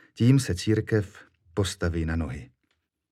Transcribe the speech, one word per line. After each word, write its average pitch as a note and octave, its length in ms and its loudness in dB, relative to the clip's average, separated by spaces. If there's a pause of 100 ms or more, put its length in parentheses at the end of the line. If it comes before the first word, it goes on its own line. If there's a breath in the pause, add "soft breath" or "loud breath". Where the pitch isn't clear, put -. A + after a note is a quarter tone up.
(140 soft breath)
"Tím C3 260 4
se F#2+ 160 -2
církev G#2 600 0 (360)
postaví E2+ 520 -2
na D#2+ 100 -2
nohy." D2+ 340 -6 (640)